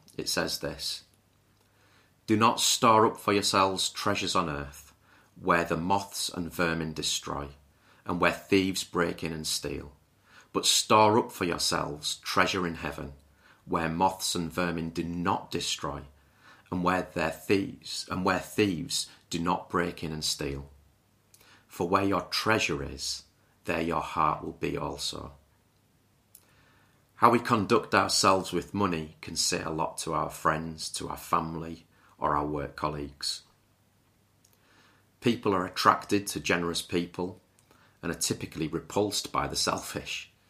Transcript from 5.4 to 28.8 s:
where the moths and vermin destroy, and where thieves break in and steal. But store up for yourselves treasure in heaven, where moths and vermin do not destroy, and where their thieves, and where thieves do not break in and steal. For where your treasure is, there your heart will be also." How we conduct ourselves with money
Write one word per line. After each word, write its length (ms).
where 240
the 120
moths 520
and 240
vermin 400
destroy, 560
and 160
where 120
thieves 520
break 400
in 80
and 140
steal. 460
But 140
store 520
up 140
for 140
yourselves 720
treasure 500
in 80
heaven, 400
where 240
moths 460
and 180
vermin 380
do 120
not 480
destroy, 520
and 140
where 300
their 160
thieves, 800
and 120
where 160
thieves 680
do 80
not 320
break 340
in 80
and 100
steal. 460
For 200
where 160
your 160
treasure 640
is, 400
there 160
your 220
heart 420
will 80
be 240
also." 560
How 140
we 80
conduct 560
ourselves 580
with 220
money 460